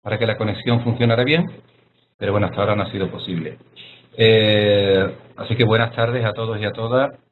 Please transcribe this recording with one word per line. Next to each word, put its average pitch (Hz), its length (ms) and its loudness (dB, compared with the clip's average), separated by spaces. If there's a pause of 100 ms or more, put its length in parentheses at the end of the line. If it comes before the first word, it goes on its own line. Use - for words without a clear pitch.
para 104 160 -6
que 117 80 -2
la 107 100 -2
conexión 117 460 -2
funcionara 117 420 0
bien, 156 220 0 (720)
pero 101 140 -2
bueno, 101 160 2
hasta - 120 -6
ahora 104 160 2
no 104 60 0
ha 92 80 -6
sido 95 200 -6
posible. 85 460 -8 (600)
Eh, 104 920 4 (280)
así - 180 -6
que 120 80 4
buenas 113 280 2
tardes 117 340 -2
a 104 80 -2
todos 113 260 -6
y 107 60 -4
a 98 60 -4
todas. 123 400 -2 (200)